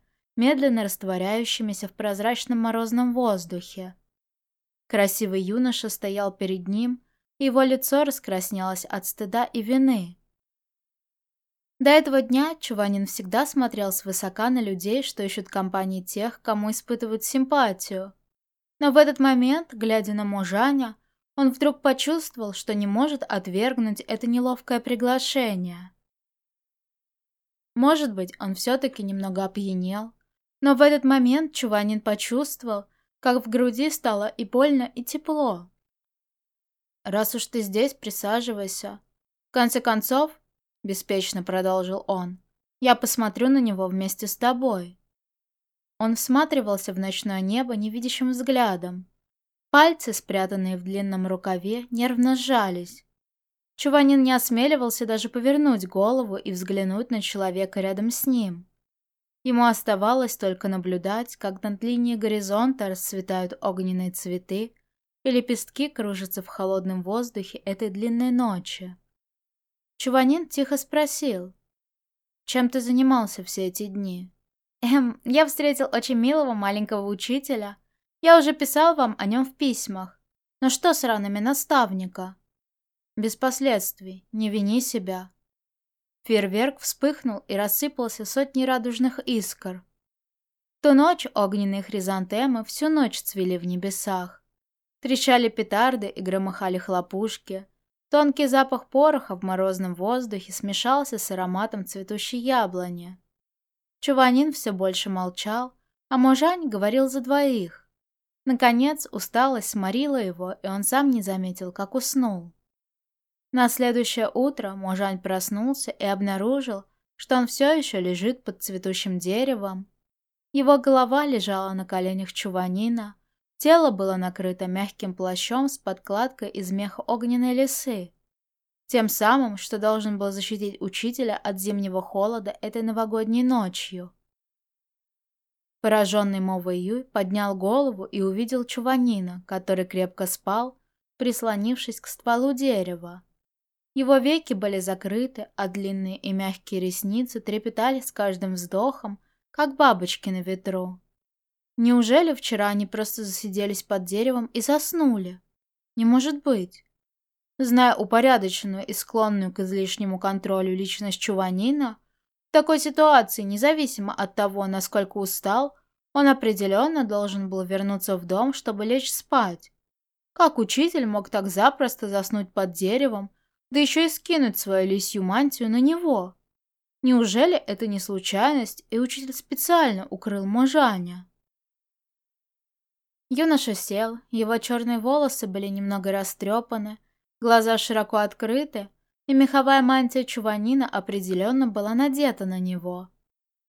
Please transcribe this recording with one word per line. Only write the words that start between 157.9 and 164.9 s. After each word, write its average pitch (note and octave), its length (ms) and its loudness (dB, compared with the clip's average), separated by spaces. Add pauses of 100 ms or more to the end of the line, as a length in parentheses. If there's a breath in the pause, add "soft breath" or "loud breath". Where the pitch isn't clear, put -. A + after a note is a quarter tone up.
упорядоченную G3+ 920 2
и - 80 -8
склонную G#3 580 -2
к F3+ 100 -6
излишнему F#3+ 580 -4
контролю F#3+ 560 -2
личность F#3+ 440 -6
Чуванина, G#3+ 800 -2 (520)
в - 20 -20
такой D#4 260 6
ситуации, D4 640 4
независимо G#3 720 0
от - 220 -6
того, G3+ 320 0
насколько F#3+ 500 -2